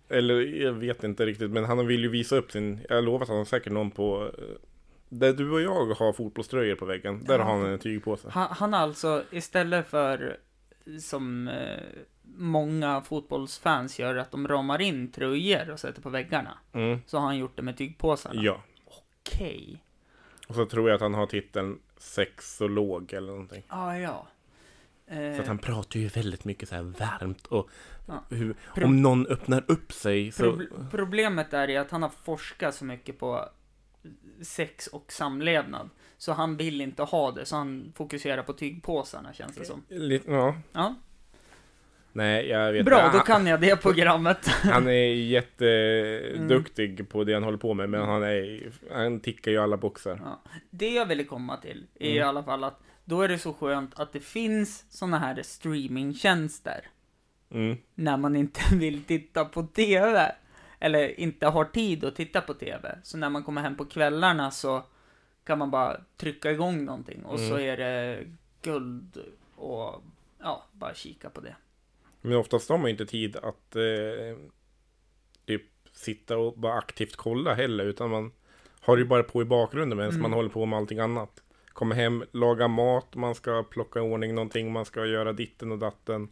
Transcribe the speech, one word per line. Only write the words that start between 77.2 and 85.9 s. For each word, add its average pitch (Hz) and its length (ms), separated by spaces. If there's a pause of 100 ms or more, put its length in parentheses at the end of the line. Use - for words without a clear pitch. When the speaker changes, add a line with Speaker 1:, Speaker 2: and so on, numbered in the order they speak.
Speaker 1:
heller, 113 320
utan 107 240
man 110 220 (500)
har 123 160
ju 123 80
bara 123 180
på 120 180
i 117 40
bakgrunden 120 520
medan 104 140
Speaker 2:
Mm. 165 100
Speaker 1:
man 113 120
håller 113 160
på 110 160
med 110 120
allting 107 220
annat. 113 440 (240)
Kommer 113 280
hem, 117 360
laga 120 360
mat, 123 480
man 120 200
ska 117 280
plocka - 360
i - 20
ordning 110 340
någonting, 113 380
man 113 120
ska 113 200
göra 110 280
ditten 113 380
och 107 80
datten. 107 520